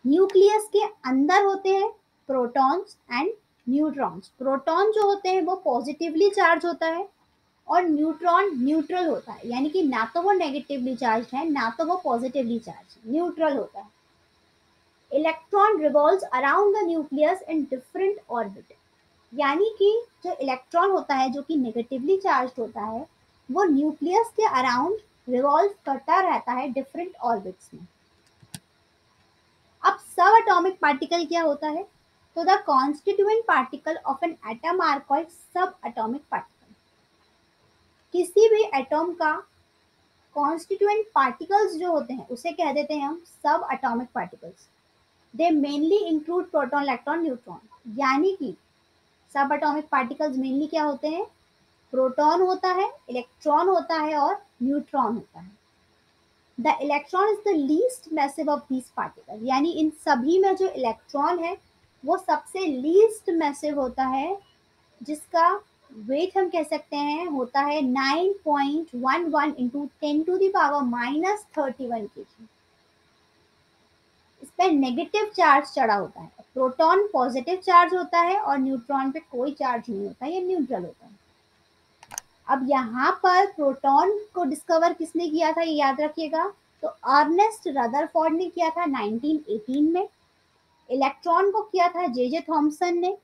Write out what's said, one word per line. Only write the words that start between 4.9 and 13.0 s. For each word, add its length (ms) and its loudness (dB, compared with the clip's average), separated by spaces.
जो 100 2
होते 260 2
हैं 140 2
वो 140 -2
positively 720 0
चार्ज 360 2
होता 200 -4
है 220 -4
और 140 4
न्यूट्रॉन 720 0
neutral 520 -2
होता 260 -4
है, 160 -14
यानी 220 -4
कि 120 0
ना 220 0
तो 80 0
वो 100 2
negatively 640 -2
चार्ज 380 0
है, 160 -4
ना 280 -2
तो 60 0
वो 120 0
positively 640 -2
चार्ज 380 -16
है, 160 -10